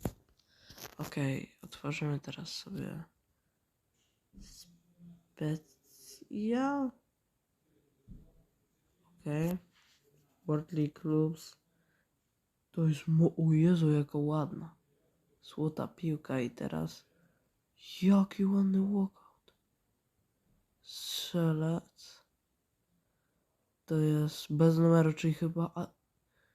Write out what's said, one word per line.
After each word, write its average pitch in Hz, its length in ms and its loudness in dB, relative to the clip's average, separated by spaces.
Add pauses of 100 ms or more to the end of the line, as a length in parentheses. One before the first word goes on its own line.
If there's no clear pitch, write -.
(1000)
Okej, 139 640 -6
otworzymy 147 580 -6
teraz - 280 -14
sobie - 560 -12 (2250)
specja. 233 1600 -6 (2250)
Okej. 160 380 -4 (880)
World 151 260 -4
League 151 280 -2
Clubs. 156 560 -2 (1120)
To 165 160 0
jest 151 220 0
mo-, 165 280 4
o 160 160 2
Jezu, 160 400 4
jaka 147 260 0
ładna. 151 560 -4 (680)
Złota 147 460 -6
piłka 147 520 -4
i 120 100 -4
teraz... 160 560 -8 (960)
Jaki 196 420 4
ładny 196 360 2
walkout. - 760 -4 (1300)
Strzelec. - 1400 -4 (1600)
To 160 100 -2
jest 151 540 0
bez 160 280 6
numeru, 165 340 6
czyli 160 220 0
chyba... 165 400 -4
a... 175 120 -8 (680)